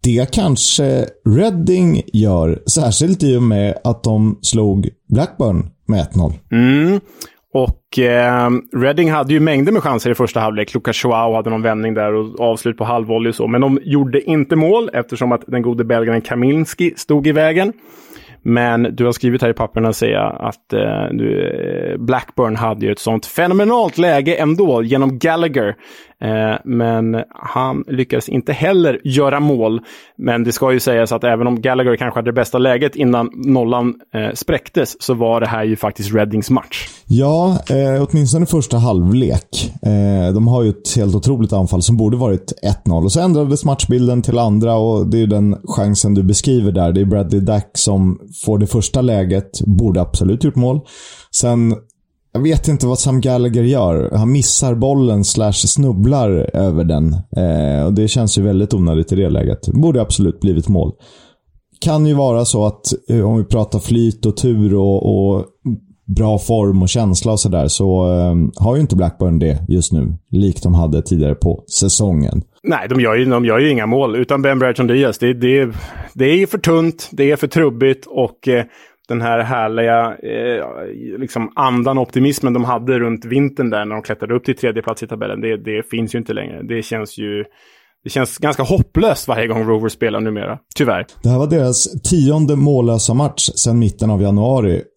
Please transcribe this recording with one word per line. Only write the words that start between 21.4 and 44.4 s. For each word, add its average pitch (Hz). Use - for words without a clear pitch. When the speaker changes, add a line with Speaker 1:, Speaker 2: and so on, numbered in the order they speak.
Speaker 2:
eh, 120
Blackburn 120
hade 110
ju 104
ett 101
sånt 110
fenomenalt 196
läge 165
ändå 156
genom 131
Gallagher. 156
Eh, 110
men 113
han 131
lyckades 127
inte 135
heller 165
göra 139
mål. 117
Men 117
det 117
ska 131
ju 127
sägas 117
att 113
även 120
om 120
Gallagher 127
kanske 127
hade 117
det 117
bästa 123
läget 131
innan 123
nollan, 123
eh, 110
spräcktes, -
så 131
var 117
det 113
här 110
ju 110
faktiskt 104
Readings 107
match. -
Speaker 1:
Ja, 156
eh, 135
åtminstone 151
första 151
halvlek. 104
Eh, 101
de 110
har 123
ju 110
ett -
helt 101
otroligt 113
anfall 92
som 117
borde 110
varit 107
ett 98
noll. 82
Och 98
så 160
ändrades 151
matchbilden 123
till 117
andra 113